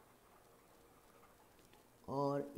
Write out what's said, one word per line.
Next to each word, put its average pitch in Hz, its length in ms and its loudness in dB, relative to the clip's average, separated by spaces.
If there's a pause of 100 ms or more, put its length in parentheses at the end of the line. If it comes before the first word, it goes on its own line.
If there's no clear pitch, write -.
(2000)
और 143 500 0